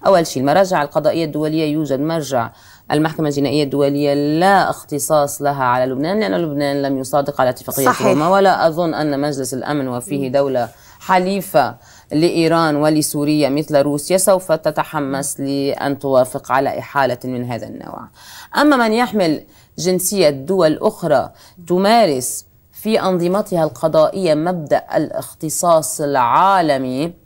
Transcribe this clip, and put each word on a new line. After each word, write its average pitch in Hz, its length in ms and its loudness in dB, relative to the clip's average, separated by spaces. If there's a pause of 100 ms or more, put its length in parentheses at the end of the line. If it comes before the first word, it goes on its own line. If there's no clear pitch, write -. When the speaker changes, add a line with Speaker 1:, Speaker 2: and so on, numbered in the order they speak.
Speaker 1:
أول 175 200 6
شيء، 131 160 -4
المراجع 170 400 2
القضائية 156 420 0
الدولية، 156 480 -2
يوجد 139 280 -2
مرجع 135 500 -2 (420)
المحكمة 156 360 0
الجنائية 143 360 0
الدولية 143 500 0
لا 160 560 2
اختصاص 143 720 -2
لها 139 220 0
على 127 280 2
لبنان، 160 280 -2
لأن 190 140 -2
لبنان 143 480 -2
لم 139 160 -2
يصادق 139 420 -2
على 127 100 2
اتفاقية 131 340 -6
Speaker 2:
صحيح. - 220 2
Speaker 1:
روما، 156 220 2
ولا 185 380 4
أظن 165 280 0
أن 143 260 -2
مجلس 139 340 -4
الأمن 135 340 -4
وفيه 135 380 -6
Speaker 2:
مم. 123 60 -6
Speaker 1:
دولة 131 360 0 (320)
حليفة 185 760 0 (360)
لإيران 165 640 2
ولسوريا 151 720 0
مثل 151 280 -2
روسيا 147 400 0
سوف 185 360 2
تتحمس 147 880 -4
لأن 139 580 -4
توافق 131 540 0
على 131 260 0
إحالة 131 460 -2
من 127 200 -6
هذا 113 220 -8
النوع. - 420 -14 (480)
أما 294 200 4
من 226 160 2
يحمل 208 500 0 (360)
جنسية 180 520 2
دول 156 520 0
أخرى 147 480 0 (380)
تمارس 180 800 2 (260)
في - 280 -2
أنظمتها 180 640 0
القضائية 156 680 0
مبدأ 156 480 -2 (140)
الاختصاص 160 1040 -2
العالمي 143 1120 0 (140)